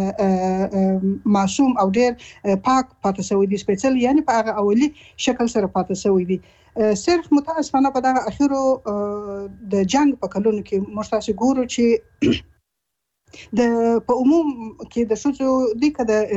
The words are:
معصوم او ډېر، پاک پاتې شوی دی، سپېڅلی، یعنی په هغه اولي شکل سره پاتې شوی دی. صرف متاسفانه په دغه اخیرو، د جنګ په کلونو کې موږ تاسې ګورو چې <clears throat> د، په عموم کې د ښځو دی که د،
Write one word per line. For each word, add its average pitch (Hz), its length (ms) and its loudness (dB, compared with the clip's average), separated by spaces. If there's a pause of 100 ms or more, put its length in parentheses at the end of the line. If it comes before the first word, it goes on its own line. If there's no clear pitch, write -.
(1300)
معصوم 220 480 2
او 190 80 2
ډېر، 240 220 2 (560)
پاک 262 180 2 (180)
پاتې 196 240 -2
شوی 196 180 2
دی، 196 180 -2
سپېڅلی، 254 420 0
یعنی 294 240 2
په 226 80 2
هغه 214 260 -2
اولي 226 240 2 (380)
شکل 240 280 0
سره 190 220 0
پاتې 185 260 -2
شوی 190 300 2
دی. 185 60 0 (640)
صرف 339 320 0
متاسفانه 285 580 0
په 262 140 0
دغه 262 120 2 (120)
اخیرو، 269 320 0 (1040)
د 196 240 2
جنګ 277 260 2
په 190 140 -8
کلونو 208 320 0
کې 202 100 -4 (200)
موږ 214 180 -6
تاسې 214 180 -2 (100)
ګورو 262 220 2 (100)
چې 233 100 2 (920)
<clears throat> - 800 -12
د، 233 520 2
په 247 100 0
عموم 294 320 2 (400)
کې 240 180 0
د 220 40 0
ښځو 262 680 0
دی 294 160 2
که 233 160 0
د، - 0 - (240)